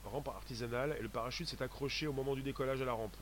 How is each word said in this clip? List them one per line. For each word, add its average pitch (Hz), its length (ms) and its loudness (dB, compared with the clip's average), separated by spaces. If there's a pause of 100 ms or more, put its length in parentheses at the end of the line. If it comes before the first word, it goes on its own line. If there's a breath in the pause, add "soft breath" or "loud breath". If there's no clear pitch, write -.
rampe 139 240 -2
artisanale, 120 680 0
et 110 60 -2
le 113 60 -2
parachute 123 400 -2
s'est 131 120 -2
accroché 139 460 0
au 143 60 2
moment 135 220 2
du 135 60 -2
décollage 135 400 2
à 131 40 2
la 123 80 2
rampe, 110 280 0